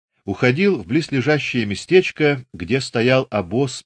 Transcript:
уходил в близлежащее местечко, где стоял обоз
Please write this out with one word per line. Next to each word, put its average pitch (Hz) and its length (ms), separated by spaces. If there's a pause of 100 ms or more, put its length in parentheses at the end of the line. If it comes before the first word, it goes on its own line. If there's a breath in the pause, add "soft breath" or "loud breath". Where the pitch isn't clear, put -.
(260)
уходил 131 560
в 87 40
близлежащее 135 800
местечко, 147 840
где 117 300
стоял 127 500
обоз 107 540